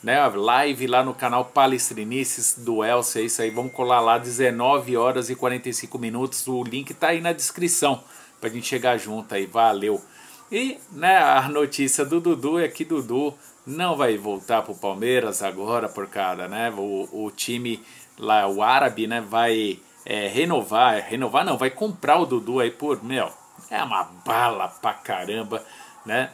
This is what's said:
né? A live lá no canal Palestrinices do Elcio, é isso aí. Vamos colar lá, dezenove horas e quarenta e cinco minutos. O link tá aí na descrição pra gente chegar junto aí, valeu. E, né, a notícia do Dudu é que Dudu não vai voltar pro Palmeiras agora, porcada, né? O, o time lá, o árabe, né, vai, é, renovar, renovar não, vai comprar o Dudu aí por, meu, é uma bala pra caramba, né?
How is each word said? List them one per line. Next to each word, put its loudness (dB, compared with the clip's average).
né? 2
A 6
live 2
lá 4
no -4
canal 0
Palestrinices 0
do 0
Elcio, 0
é 2
isso -2
aí. 0
Vamos -4
colar 4
lá, 6
dezenove 2
horas 2
e -4
quarenta -2
e -6
cinco -8
minutos. -4
O -2
link -8
tá 0
aí 0
na -2
descrição 0
pra -4
gente -8
chegar 2
junto -8
aí, 0
valeu. 2
E, -4
né, 4
a 4
notícia 0
do 0
Dudu 0
é 0
que -6
Dudu -2
não -2
vai 2
voltar -2
pro -8
Palmeiras 0
agora, -4
porcada, -6
né? -4
O, -6
o -6
time -6
lá, 2
o -2
árabe, 4
né, -4
vai, 0
é, -4
renovar, 2
renovar 0
não, -2
vai 0
comprar 0
o 4
Dudu -2
aí 2
por, -4
meu, -4
é -2
uma -2
bala 0
pra -2
caramba, -6
né? -2